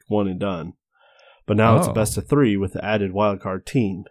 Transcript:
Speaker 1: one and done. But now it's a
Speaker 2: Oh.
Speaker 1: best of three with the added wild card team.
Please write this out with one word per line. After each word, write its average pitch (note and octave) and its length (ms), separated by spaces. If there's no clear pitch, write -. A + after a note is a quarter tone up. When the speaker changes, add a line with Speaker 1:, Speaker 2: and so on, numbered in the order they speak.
Speaker 1:
one G#2 220
and F#2 100
done. F2+ 360
But G2+ 120
now A2 200
it's - 120
a - 20
Speaker 2:
Oh. - 40
Speaker 1:
best G#2+ 220
of G2+ 120
three C3 280
with G2 180
the - 100
added G2+ 280
wild G2+ 280
card F#2+ 260
team. G2+ 440